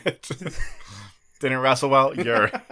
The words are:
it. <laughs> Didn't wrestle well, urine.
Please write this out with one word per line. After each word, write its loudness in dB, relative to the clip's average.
it. -8
<laughs> -20
Didn't -2
wrestle 2
well, 4
urine. 2